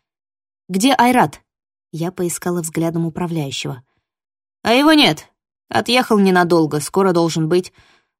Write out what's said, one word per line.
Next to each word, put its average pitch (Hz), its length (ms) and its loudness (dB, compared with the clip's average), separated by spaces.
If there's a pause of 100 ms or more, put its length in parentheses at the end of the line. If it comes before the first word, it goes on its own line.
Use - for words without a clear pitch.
(680)
"Где 190 260 0
Айрат?" 240 480 2 (500)
Я 165 180 -8
поискала 175 520 -6
взглядом 165 420 -4
управляющего. 156 800 -8 (800)
"А 214 100 0
его 285 220 4
нет. 208 360 2 (380)
Отъехал 233 500 0
ненадолго, 175 640 2
скоро 190 320 0
должен 165 380 0
быть. 180 220 -2 (480)